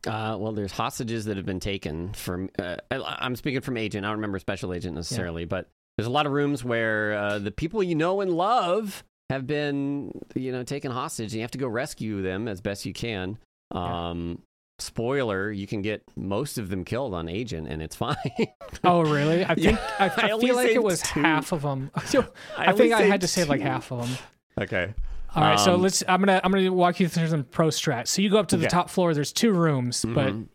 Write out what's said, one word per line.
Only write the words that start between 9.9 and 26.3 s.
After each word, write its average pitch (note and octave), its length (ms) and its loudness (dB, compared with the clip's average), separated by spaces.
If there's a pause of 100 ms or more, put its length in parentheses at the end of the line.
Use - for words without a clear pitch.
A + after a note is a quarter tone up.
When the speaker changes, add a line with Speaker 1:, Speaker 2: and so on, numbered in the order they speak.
Speaker 1:
you C3 180 -4
know, B2+ 100 -4
taken C#3 300 -6
hostage, B2 340 -6
and G2 80 -8
you A2 80 -4
have A#2+ 100 -6
to C3 60 -10
go C3+ 100 -2
rescue A2 540 -4
them F#2+ 260 -2
as F#2+ 120 -8
best G2+ 260 -6
you G2 60 -8
can. G#2+ 460 -6 (360)
Speaker 2:
Yeah. F2 360 -4
Speaker 1:
Um, E2+ 320 -6 (360)
spoiler: A2+ 720 -2
You G2+ 160 -6
can G#2 160 -4
get G#2+ 200 -4 (140)
most G#2 420 -4
of G2+ 100 -6
them F#2 160 -4
killed A#2 300 -4
on E2 140 -4
Agent, E2+ 400 -6
and D#2 140 -6
it's D#2+ 140 -10
<laughs> - 80 -2
fine. C3+ 120 -2 (680)
Speaker 2:
Oh, F3 180 6
really? D3+ 420 2
I E3+ 100 2
Speaker 1:
<laughs> - 20 2
Yeah. G#3+ 200 4
Speaker 2:
think, - 20 -2 (400)
I, - 80 2
I - 20 2
Speaker 1:
I - 40 2
only A3 140 2
Speaker 2:
feel B3+ 100 4
like B3 120 4
it A3 60 6
Speaker 1:
saved A#3+ 100 4
Speaker 2:
was F3+ 180 2
Speaker 1:
two. - 180 -2
Speaker 2:
half D#3 320 4
of D3 120 -2
'em. C#3 340 -2
<laughs> - 80 -6
So, C4+ 180 4 (320)
Speaker 1:
I - 60 -2
Speaker 2:
I F#3 100 6
think G#3 80 4
Speaker 1:
only A#3 140 8
Speaker 2:
I G#3+ 80 4
had G3 100 6
Speaker 1:
saved G3+ 100 2
Speaker 2:
to F3 60 0
save, F3 200 2
like, C#3 120 2
Speaker 1:
two. - 60 -2
Speaker 2:
half C3 240 -4
of B2 180 -6
'em. B2+ 80 -4 (440)
Speaker 1:
Okay. G2 340 -2 (400)
Speaker 2:
All E3 80 4
right, G#3 180 6
so F#3+ 140 8
Speaker 1:
Um, F3+ 80 6
Speaker 2:
let's, F#3+ 260 2
I'm F#3 120 4
gonna, G3 220 6